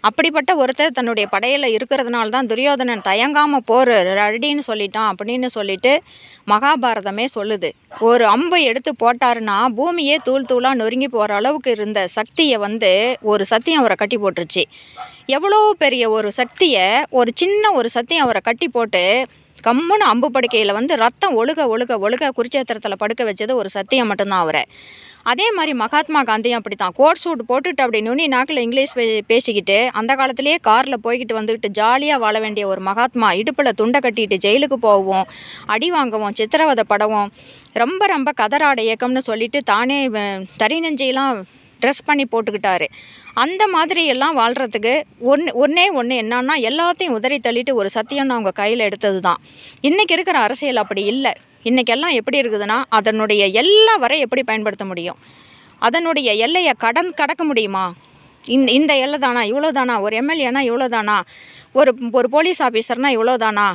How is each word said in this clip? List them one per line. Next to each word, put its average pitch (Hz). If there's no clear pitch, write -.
அப்படிப்பட்ட 311
ஒருத்தர் 262
தன்னுடைய 233
படையில 254
இருக்கிறதுனால 240
தான் 254
துரியோதனன் 247
தயங்காம 285
போர் 247
ரெடின்னு 233
சொல்லிட்டான் 214
அப்படின்னு 240
சொல்லிட்டு 202
மகாபாரதமே 226
சொல்லுது. 202
ஒரு 240
அம்பை 339
எடுத்து 254
போட்டாருன்னா 233
பூமியே 311
தூள் 262
தூளா 254
நொறுங்கி 254
போற 208
அளவுக்கு 262
இருந்த 208
சக்தியை 240
வந்து 214
ஒரு 208
சத்தியம் 285
அவரை 202
கட்டி 208
போட்டுருச்சு. 170
எவ்வளோ 403
பெரிய 254
ஒரு 208
சக்தியை, 247
ஒரு 247
சின்ன 415
ஒரு 240
சத்தியம் 254
அவரை 214
கட்டி 254
போட்டு 214
கம்முன்னு 339
அம்பு 247
படுக்கையில 233
வந்து 247
ரத்தம் 349
ஒழுக, 277
ஒழுக, 240
ஒழுக 247
குருச்சேத்திரத்துல 233
படுக்க 220
வச்சது 214
ஒரு 196
சத்தியம் 220
மட்டும்தான் 196
அவரை. 156
அதே 359
மாதிரி 311
மகாத்மா 294
காந்தியும் 226
அப்படித்தான். 196
கோட் 320
சூட் 311
போட்டுட்டு 269
அப்படி 220
நுனி 254
நாக்குல 262
இங்கிலீஷ் 269
பே-, 220
பேசிக்கிட்டு 226
அந்த 226
காலத்திலேயே 269
கார்ல 254
போய்கிட்டு 233
வந்துக்கிட்டு 220
ஜாலியா 269
வாழ 214
வேண்டிய 208
ஒரு 190
மகாத்மா 220
இடுப்புல 254
துண்டை 247
கட்டிட்டு 214
ஜெயிலுக்கு 262
போவோம், 190
அடி 233
வாங்குவோம், 220
சித்திரவதை 226
படவோம், 208
ரொம்ப 370
ரொம்ப 294
கதராட 277
இயக்கம்னு 247
சொல்லிட்டு 226
தானே, 262
அஹ், 202
தறி 247
நெஞ்சையெல்லாம் 269
ட்ரெஸ் 262
பண்ணி 285
போட்டுக்கிட்டாரு. 202
அந்த 381
மாதிரி 339
எல்லாம் 277
வாழ்றதுக்கு 233
ஒண்ணு, 294
ஒண்ணே 320
ஒண்ணு 247
என்னன்னா 247
எல்லாத்தையும் 339
உதறி 262
தள்ளிட்டு 240
ஒரு 196
சத்தியம்னு 262
அவங்க 202
கையில 220
எடுத்தது 196
தான். 175
இன்னைக்கு 349
இருக்கிற 330
அரசியல் 247
அப்படி 196
இல்ல. 269
இன்னைக்கெல்லாம் 254
எப்படி 262
இருக்குதுன்னா 214
அதனுடைய 214
எல்லா 427
வரை 254
எப்படி 247
பயன்படுத்த 214
முடியும், 175
அதனுடைய 302
எல்லையை 330
கடன் 285
கடக்க 311
முடியுமா, 208
இந்த, 262
இந்த 294
எல்லை 285
தானா, 247
இவ்வளோ 294
தானா, 247
ஒரு 214
எம் 269
எல் 302
ஏனா 269
இவ்வளோ 247
தானா, 214
ஒரு, 269
ஒரு 247
போலீஸ் 330
ஆஃபீஸர்னா 247
இவ்வளோ 240
தானா 214